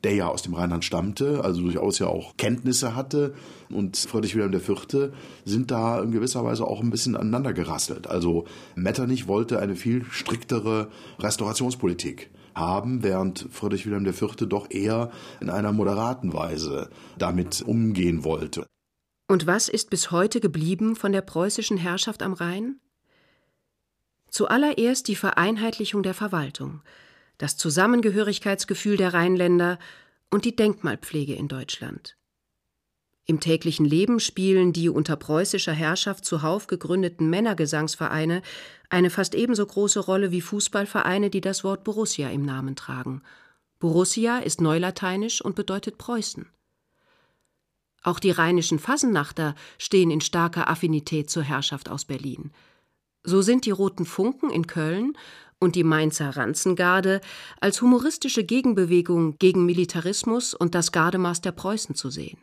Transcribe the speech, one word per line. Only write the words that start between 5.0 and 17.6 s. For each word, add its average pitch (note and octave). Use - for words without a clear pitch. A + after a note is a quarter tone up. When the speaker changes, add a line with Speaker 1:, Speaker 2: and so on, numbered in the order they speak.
Speaker 1:
sind A#2
da A2+
in A2+
gewisser A#2+
Weise A#2
auch G#2
ein A#2
bisschen A2+
aneinander A#2+
gerasselt. -
Also E2+
Metternich A#2+
wollte A2
eine G2
viel A#2
striktere A2
Restaurationspolitik G#2
haben, G2+
während F#2
Friedrich G2+
Wilhelm G2+
der F#2
Vierte -
doch G2+
eher A2
in -
einer G#2
moderaten G#2+
Weise D#2
damit F2+